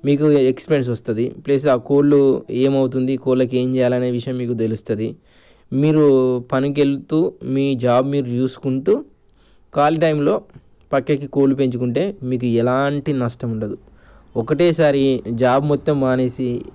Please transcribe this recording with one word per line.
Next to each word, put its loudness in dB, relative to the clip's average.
మీకు 2
experience 2
వస్తది. -2
Plus -2
ఆ 4
కోళ్ళు 2
ఏమవుతుంది, 0
కోళ్ళకి 0
ఏం -2
చేయాలనే 0
విషయం -6
మీకు -4
తెలుస్తది. -4
మీరు 4
పనికి -2
వెళ్తూ -2
మీ -2
job 2
మీరు -2
చూసుకుంటూ -2
ఖాళీ 0
టైంలో 0
పక్కకి -2
కోళ్ళు 2
పెంచుకుంటే -2
మీకు -4
ఎలాంటి 0
నష్టం -4
ఉండదు. -6
ఒకటేసారి 2
job 2
మొత్తం 0
మానేసి -2